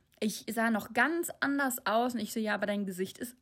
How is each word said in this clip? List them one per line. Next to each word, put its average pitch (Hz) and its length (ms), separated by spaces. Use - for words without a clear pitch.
Ich - 320
sah 226 200
noch 220 220
ganz 330 360
anders 277 460
aus.“ 233 280
Und 240 80
ich 214 120
so, 233 60
„Ja, 214 160
aber 202 120
dein 202 180
Gesicht 190 320
ist - 240